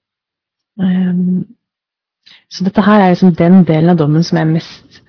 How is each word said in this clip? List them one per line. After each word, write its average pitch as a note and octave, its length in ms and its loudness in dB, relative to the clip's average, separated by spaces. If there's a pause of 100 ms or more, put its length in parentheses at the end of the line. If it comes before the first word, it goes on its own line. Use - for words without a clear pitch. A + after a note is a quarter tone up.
(800)
ehm, F3+ 760 -2 (960)
så - 140 -10
dette F#3+ 180 -2
her G#3 180 2
er F#3 100 2
liksom F3+ 240 2
den F3 300 2
delen D#3+ 260 0
av F3+ 60 2
dommen D3+ 260 0
som E3+ 140 -4
jeg D#3+ 100 -2
er D#3+ 60 -2
mest, - 560 -10